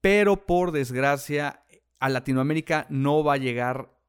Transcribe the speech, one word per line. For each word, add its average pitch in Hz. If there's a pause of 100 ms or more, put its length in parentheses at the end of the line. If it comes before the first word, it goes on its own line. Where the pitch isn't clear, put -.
pero 202
por 180
desgracia 139 (380)
a 135
Latinoamérica 139
no 143
va 147
a 139
llegar 127